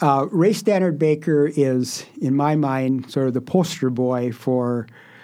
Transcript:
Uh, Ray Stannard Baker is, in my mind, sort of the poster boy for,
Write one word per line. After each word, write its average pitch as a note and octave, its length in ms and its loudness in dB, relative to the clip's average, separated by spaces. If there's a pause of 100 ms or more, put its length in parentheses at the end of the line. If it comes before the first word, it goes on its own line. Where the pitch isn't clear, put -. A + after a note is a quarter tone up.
Uh, C#3 320 2
Ray G3 220 2
Stannard F3+ 440 0
Baker D3+ 560 2
is, B2+ 520 0 (140)
in C3+ 140 0
my D3 220 2
mind, C3 540 -2
sort C3+ 180 0
of B2 60 -2
the B2 80 -2
poster D#3+ 480 0
boy B2 420 -2
for, A#2+ 540 -2 (360)